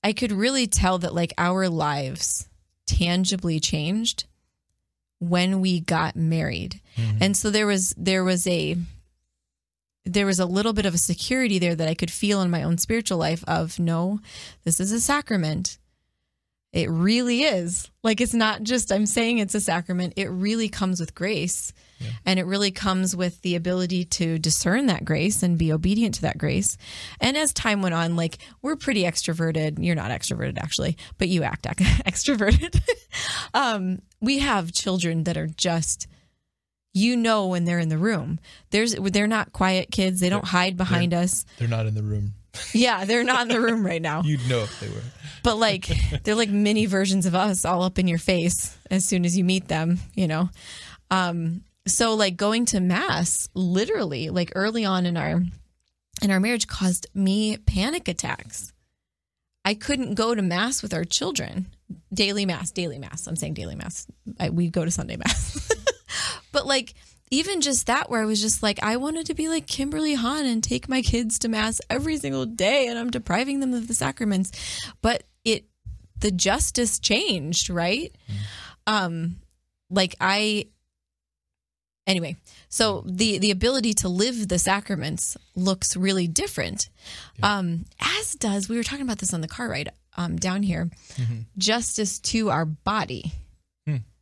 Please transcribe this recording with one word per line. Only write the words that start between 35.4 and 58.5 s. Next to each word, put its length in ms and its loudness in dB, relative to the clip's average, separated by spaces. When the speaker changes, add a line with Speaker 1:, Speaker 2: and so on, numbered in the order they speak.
Speaker 1:
just, 580 -2
you 220 4
know, 320 2
when 180 2
they're 140 2
in 100 0
the 80 2
room. 420 0
There's, 240 2
they're 320 2
not 280 0
quiet 360 2
kids. 300 0
They 100 4
don't 140 2
Speaker 2:
They're, 80 -4
Speaker 1:
hide 260 2
behind 360 2
Speaker 2:
they're, 80 2
Speaker 1:
us. 240 0
Speaker 2:
they're 100 0
not 200 0
in 80 0
the 80 -2
room. 300 -2
<laughs> 200 -12
Speaker 1:
Yeah, 320 4
they're 180 2
not 200 2
in 40 -2
the 140 2
room 240 2
right 160 -2
now. 220 -2
Speaker 2:
You'd 260 0
know 100 2
if 200 -6
they 100 -8
were. 120 -8
Speaker 1:
But, 140 2
like, 300 0
Speaker 2:
<laughs> 360 0
Speaker 1:
they're, 120 2
like, 140 2
mini 360 4
versions 400 2
of 80 2
us 320 2
all 180 0
up 140 0
in 100 2
your 120 0
face 580 0
as 140 2
soon 200 2
as 120 2
you 60 4
meet 240 2
them, 320 0
you 140 0
know? 220 0
Um, 520 0
so, 280 2
like, 220 2
going 300 2
to 120 2
mass, 760 0
literally, 760 0
like, 260 -2
early 300 0
on 220 2
in 100 0
our, 240 0
in 100 2
our 80 4
marriage 280 0
caused 480 -2
me 420 2
panic 500 0
attacks. 640 -8